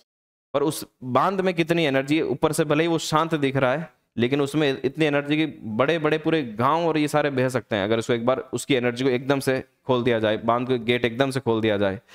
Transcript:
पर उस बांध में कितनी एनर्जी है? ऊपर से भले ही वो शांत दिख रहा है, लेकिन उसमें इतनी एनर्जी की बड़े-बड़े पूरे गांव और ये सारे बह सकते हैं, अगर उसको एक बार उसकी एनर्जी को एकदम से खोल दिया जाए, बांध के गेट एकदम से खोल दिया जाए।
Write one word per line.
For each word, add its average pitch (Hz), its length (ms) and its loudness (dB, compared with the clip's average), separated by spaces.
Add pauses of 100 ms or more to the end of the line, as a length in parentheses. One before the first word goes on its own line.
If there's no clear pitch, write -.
(540)
पर 143 100 0
उस 151 220 -2 (180)
बांध 151 380 0
में 185 120 0
कितनी 165 320 0
एनर्जी 135 320 0
है? 160 60 0
ऊपर 151 280 0
से 156 140 0
भले 151 180 2
ही 170 40 0
वो 165 100 0
शांत 160 380 0
दिख 139 200 0
रहा 131 160 2
है, 165 220 -6 (240)
लेकिन 127 240 2
उसमें 143 420 0
इतनी 151 220 0
एनर्जी 143 320 0
की 156 80 2 (160)
बड़े-बड़े 151 560 0
पूरे 160 260 0
गांव 131 440 0
और 156 100 0
ये 151 100 2
सारे 147 220 2
बह 131 200 0
सकते 123 260 -4
हैं, 98 80 2
अगर 110 160 2
उसको 120 140 0
एक 117 120 -2
बार 127 140 2 (140)
उसकी 120 200 -2
एनर्जी 120 300 0
को 139 60 4
एकदम 131 300 0
से 131 240 -2 (220)
खोल 123 180 0
दिया 117 160 2
जाए, 110 180 0
बांध 117 300 0
के 127 100 0
गेट 120 280 -2
एकदम 123 260 0
से 131 80 -2
खोल 113 220 0
दिया 107 160 2
जाए। 98 220 0 (160)